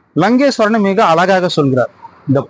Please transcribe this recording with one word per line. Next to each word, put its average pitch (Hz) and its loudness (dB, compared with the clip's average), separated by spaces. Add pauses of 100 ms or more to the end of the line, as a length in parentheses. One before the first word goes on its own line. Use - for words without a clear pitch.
(160)
லங்கேஸ்வரனை 226 0
மிக 190 0
அழகாக 180 0 (100)
சொல்கிறார். 131 0 (360)
இந்த 135 0